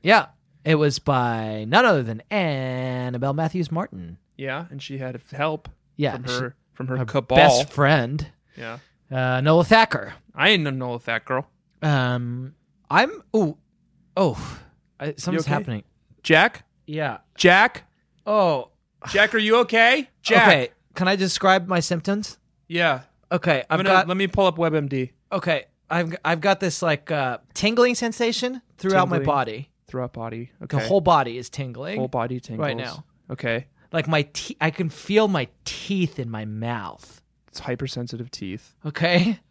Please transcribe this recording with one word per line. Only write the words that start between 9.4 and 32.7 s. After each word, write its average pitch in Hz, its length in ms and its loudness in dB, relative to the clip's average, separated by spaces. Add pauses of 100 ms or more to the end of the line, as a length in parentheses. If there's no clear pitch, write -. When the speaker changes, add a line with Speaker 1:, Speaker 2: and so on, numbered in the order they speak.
Speaker 1:
Noah 160 220 4
Thacker. 220 500 2 (200)
Speaker 2:
I 160 160 2
ain't 190 140 2
no 143 80 -4
Noah 123 260 -6
Thacker. 117 460 -4 (400)
Speaker 1:
Um, 127 720 -2 (340)
I'm, 269 320 2 (140)
ooh, 185 240 0 (580)
oh, 165 420 -2 (400)
I, 147 180 -8
something's - 100 -8
Speaker 2:
You 160 140 -2
okay? 139 100 -6
Speaker 1:
happening. 120 320 -4 (400)
Speaker 2:
Jack? 165 420 2 (220)
Speaker 1:
Yeah. 151 320 -8 (160)
Speaker 2:
Jack? 190 480 6 (420)
Speaker 1:
Oh. 175 460 0 (380)
Speaker 2:
Jack, 214 260 2
are 226 40 4
you 214 180 4
okay? 247 520 2 (140)
Jack. 226 240 6
Speaker 1:
Okay, 143 220 4 (260)
can 185 120 0
I 196 80 2
describe 190 520 2
my 180 120 0
symptoms? 196 600 -4 (280)
Speaker 2:
Yeah. 165 340 0 (300)
Speaker 1:
Okay, 160 380 0
I've 160 100 2
Speaker 2:
I'm 190 60 0
gonna, 196 40 2
Speaker 1:
got 185 180 6
Speaker 2:
let 185 100 -2
me 196 80 0
pull 190 220 2
up 165 100 0
WebMD. 147 540 -2 (200)
Speaker 1:
Okay, 170 340 -2 (260)
I've, 165 240 -2 (100)
I've 160 160 0
got 196 180 2
this, 180 220 -4
like, 160 300 -2
uh, 131 260 -2 (160)
tingling 240 400 2
sensation 240 680 -4 (160)
throughout 185 300 2
my 175 80 0
Speaker 2:
Tingling 139 100 -2
Speaker 1:
body. 131 420 -2 (160)
Speaker 2:
Throughout 123 280 -8
body. 113 360 -10 (100)
Speaker 1:
The - 180 -8
Speaker 2:
Okay. 113 100 -2
Speaker 1:
whole 190 140 2
body 143 360 2
is 123 140 -12
tingling 139 460 -10
Speaker 2:
Whole 131 100 -4
body 123 320 -4
tingles. 123 260 -8
Speaker 1:
right 131 120 -4